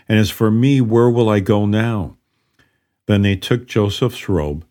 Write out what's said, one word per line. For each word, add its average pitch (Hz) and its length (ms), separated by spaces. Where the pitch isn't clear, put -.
and 107 120
as 104 100
for 110 220
me, 131 320
where 117 260
will 117 220
I 104 100
go 104 240
now?" 104 540
Then 101 160
they 101 120
took 120 320
Joseph's 107 600
robe, 78 420